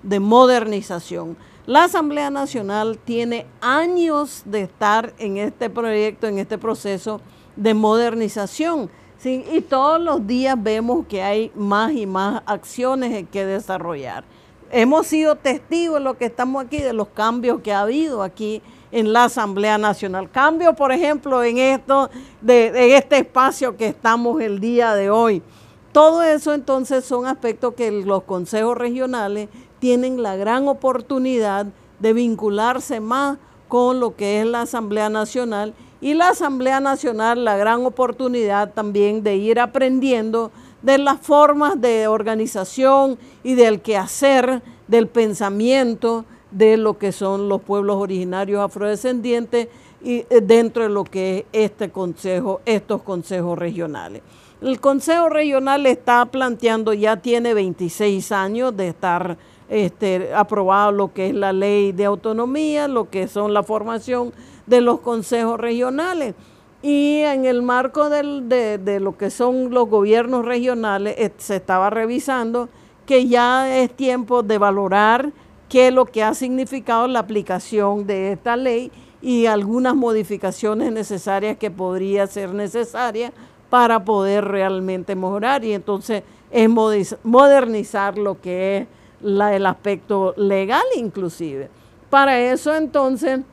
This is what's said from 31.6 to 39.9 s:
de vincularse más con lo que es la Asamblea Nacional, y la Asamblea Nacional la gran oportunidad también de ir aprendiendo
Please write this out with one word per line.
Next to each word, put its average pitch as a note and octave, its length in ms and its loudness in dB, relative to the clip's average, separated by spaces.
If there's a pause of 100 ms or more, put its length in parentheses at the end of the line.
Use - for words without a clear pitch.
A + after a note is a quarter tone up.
de A3 140 2
vincularse A3 880 -2
más C4 380 -2 (300)
con B3 320 2
lo A#3 160 -2
que G3+ 240 -2
es A3+ 60 0
la A#3 160 -2
Asamblea G#3+ 460 -4
Nacional, G#3+ 640 -4 (260)
y C#4+ 140 -2
la F4 160 4
Asamblea C4+ 500 0
Nacional A#3+ 640 -2
la G#3 120 2
gran A#3 280 2
oportunidad A#3+ 880 -2
también G#3 500 0
de G3+ 140 0
ir A3 240 2
aprendiendo A#3+ 920 0 (280)